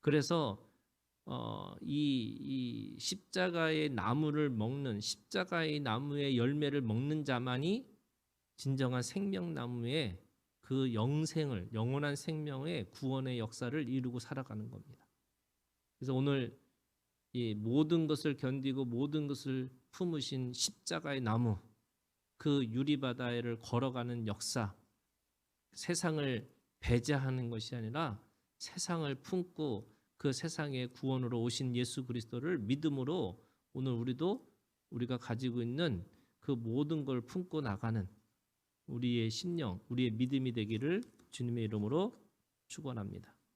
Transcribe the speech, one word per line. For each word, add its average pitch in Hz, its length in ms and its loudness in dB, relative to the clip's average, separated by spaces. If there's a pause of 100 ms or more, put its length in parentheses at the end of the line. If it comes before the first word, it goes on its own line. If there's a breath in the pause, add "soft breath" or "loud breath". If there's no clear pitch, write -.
그래서, 147 600 2 (600)
어, 110 560 -6
이, 139 580 0
이 120 640 -6
십자가의 165 880 0
나무를 143 600 2
먹는, 117 500 0
십자가의 165 800 -2
나무의 139 560 2
열매를 139 460 4
먹는 135 420 2
자만이 135 640 0 (680)
진정한 131 460 2
생명나무의 135 1200 -2 (380)
그 131 340 0
영생을, 135 760 0
영원한 139 440 0
생명의 151 760 -4
구원의 131 480 -2
역사를 123 500 -2
이루고 123 300 0
살아가는 120 500 -6
겁니다. - 380 -16 (920)
그래서 131 160 -2
오늘 135 460 2 (720)
이 117 220 0
모든 151 520 4
것을 147 300 2
견디고 135 480 0
모든 143 420 0
것을 131 440 -2 (220)
품으신 135 600 -2
십자가의 - 680 -2
나무, 113 380 4 (760)
그 143 300 2
유리바다를 120 960 0
걸어가는 120 680 0
역사, 107 480 -2 (1000)
세상을 156 760 -2 (300)
배제하는 127 680 2
것이 117 280 -6
아니라 117 440 -2 (380)
세상을 165 580 -4
품고 156 800 -4 (220 soft breath)
그 139 160 2
세상의 139 560 -4
구원으로 127 540 0
오신 123 340 0
예수 123 280 0
그리스도를 123 540 -2
믿음으로 135 840 0 (320 soft breath)
오늘 131 200 0
우리도 131 520 0 (460)
우리가 123 280 -2
가지고 120 440 -2
있는 120 420 0 (360 soft breath)
그 - 100 -4
모든 139 540 2
걸 131 160 2
품고 180 400 -2
나가는 110 480 0 (800)
우리의 120 440 0
심령, 143 580 -2
우리의 123 240 2
믿음이 127 400 2
되기를 117 500 0 (280)
주님의 120 340 -2
이름으로 113 540 0 (500)
축원합니다. 104 640 -8 (220)